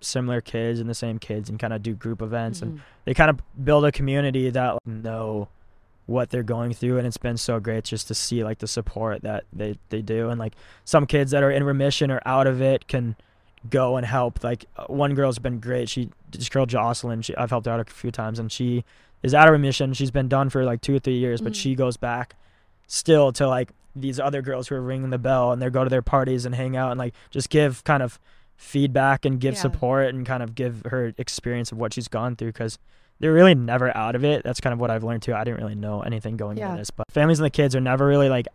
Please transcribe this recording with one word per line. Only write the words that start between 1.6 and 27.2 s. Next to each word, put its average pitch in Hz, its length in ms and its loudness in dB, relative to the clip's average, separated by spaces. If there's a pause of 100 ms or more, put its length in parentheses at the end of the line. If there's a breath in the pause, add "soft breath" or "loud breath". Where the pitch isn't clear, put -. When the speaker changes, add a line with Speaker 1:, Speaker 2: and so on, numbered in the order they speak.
Speaker 1:
do 113 160 -6
group 113 280 -6
events. 113 400 -6
And 117 100 -6
Speaker 2:
Mm-hmm. 147 100 -14 (220 loud breath)
Speaker 1:
they 135 80 -2
kinda 156 240 6 (260)
build 147 220 4
a 147 80 4
community 135 560 0
that, 123 240 0
like, - 140 -6
know 110 640 -6 (580)
what 123 240 -2
they're 127 120 -2
going 117 300 -4
through, 123 240 0
and 123 100 0
it's 117 120 -6
been 120 180 -4
so 113 240 -2
great 110 240 -4
just - 240 -8
to 110 60 -6
see, 117 280 -2
like, 110 180 -6
the 110 60 -6
support 107 580 -4
that 104 280 -6
they, 104 240 -6 (140)
they 110 100 -4
do. 110 300 -2
And, 117 100 -4
like, 110 140 -8 (320 soft breath)
some 147 180 4
kids 139 280 0
that 143 100 4
are 139 80 4
in 139 140 2
remission 139 460 2
or 131 140 -2
out 135 220 2
of 131 160 2
it 135 260 2
can 120 260 -2 (540 soft breath)
go 131 300 2
and 120 80 -4
help. 123 360 -2
Like, 120 220 -4 (140)
uh, - 80 -12
one 143 280 0
girl's 131 240 2
been 123 220 -6
great. 123 300 -4
She, 127 180 -4 (220)
this - 180 -8
girl 135 160 2
Jocelyn, 117 560 -2
she, - 160 -8
I've 120 140 -2
helped 120 160 -2
her 117 60 0
out 117 80 -2
a 113 120 -6
few - 180 -8
times, 110 280 -6
and 113 120 -6
she 123 320 -2 (400 soft breath)
is 127 120 2
out 156 140 12
of 160 40 10
remission. 139 420 2
She's 135 180 -2
been 131 160 0
done 135 220 2
for, 131 140 0
like, 117 160 -2
two 139 140 0
or 139 60 2
three 127 180 -2
years, 120 220 -2
but 113 120 -4
Speaker 2:
Mm. 107 40 -8
Speaker 1:
she 135 180 -2
goes 127 220 0
back 120 400 -6 (500)
still 147 460 6
to, 135 160 0
like, 127 220 -2 (260)
these 135 240 -6
other 139 220 -2
girls 127 260 -6
who 139 80 -4
are 131 60 -4
ringing 131 280 -4
the 127 80 -2
bell, 123 340 2
and 123 80 0
they 127 100 -2
go 127 140 2
to 127 60 0
their 127 120 2
parties 131 440 0
and 123 80 -4
hang 131 220 -4
out 127 160 -2
and, 123 60 -4
like, 123 160 -6 (160 soft breath)